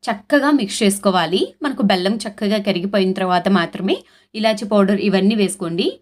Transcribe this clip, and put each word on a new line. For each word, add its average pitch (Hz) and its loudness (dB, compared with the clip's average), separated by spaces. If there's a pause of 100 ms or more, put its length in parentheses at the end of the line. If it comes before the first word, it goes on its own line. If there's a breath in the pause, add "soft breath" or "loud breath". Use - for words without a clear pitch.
చక్కగా 269 0
మిక్స్ 226 0
చేసుకోవాలి. 196 0
మనకు 277 -4
బెల్లం 196 2
చక్కగా 214 -4
కరిగిపోయిన 196 0
తర్వాత 185 0
మాత్రమే 190 0 (380 soft breath)
ఇలాచీ 220 -2
పౌడర్ 202 2
ఇవన్నీ 196 2
వేసుకోండి. 185 -2 (160)